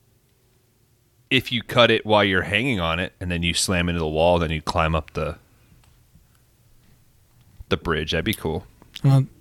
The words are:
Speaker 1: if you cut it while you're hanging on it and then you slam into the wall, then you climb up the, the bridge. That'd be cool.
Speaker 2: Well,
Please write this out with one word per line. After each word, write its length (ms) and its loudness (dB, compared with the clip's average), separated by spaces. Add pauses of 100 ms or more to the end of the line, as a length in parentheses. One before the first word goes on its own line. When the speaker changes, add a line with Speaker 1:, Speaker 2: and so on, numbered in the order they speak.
(1300)
Speaker 1:
if 220 0
you 100 -4
cut 280 4
it 140 2
while 200 4
you're 180 2
hanging 380 -2
on 200 -2
it 200 -6
and 100 -6
then 120 -2
you 120 0
slam 340 0
into 120 -2
the 80 -2
wall, 300 4
then 120 -2
you 100 -4
climb 340 -2
up 200 -4
the, 240 -6 (2250)
the 80 -2
bridge. 360 -4
That'd 120 -2
be 100 -2
cool. 320 -6 (360)
Speaker 2:
Well, 240 4 (140)